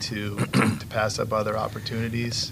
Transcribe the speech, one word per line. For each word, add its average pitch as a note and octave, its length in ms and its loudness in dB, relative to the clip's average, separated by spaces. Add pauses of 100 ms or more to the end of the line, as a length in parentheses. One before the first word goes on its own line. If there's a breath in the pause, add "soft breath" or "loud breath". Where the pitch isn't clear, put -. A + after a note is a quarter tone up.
to, G#2 360 -4
<clears throat> - 80 2
to - 440 2
pass G#2+ 280 2
up A2+ 160 0
other G#2+ 240 2
opportunities, A2+ 960 -2